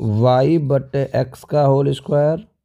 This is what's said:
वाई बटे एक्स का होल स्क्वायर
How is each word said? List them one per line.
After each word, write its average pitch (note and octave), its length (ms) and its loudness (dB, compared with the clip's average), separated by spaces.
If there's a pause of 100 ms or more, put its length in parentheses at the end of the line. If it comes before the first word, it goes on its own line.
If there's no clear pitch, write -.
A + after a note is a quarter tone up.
वाई B2+ 600 2
बटे C#3 420 -2 (140)
एक्स B2+ 280 -6
का D3 180 -2
होल C#3 320 2
स्क्वायर D3 520 -2 (180)